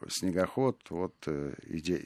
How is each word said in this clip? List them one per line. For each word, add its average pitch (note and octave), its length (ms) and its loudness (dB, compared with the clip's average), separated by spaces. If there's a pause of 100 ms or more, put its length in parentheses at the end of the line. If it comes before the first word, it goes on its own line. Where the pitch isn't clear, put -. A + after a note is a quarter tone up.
снегоход, F#2 720 2 (100)
вот, F2 240 -2 (120)
э, C#2+ 280 -2 (140)
иде-, E2 380 0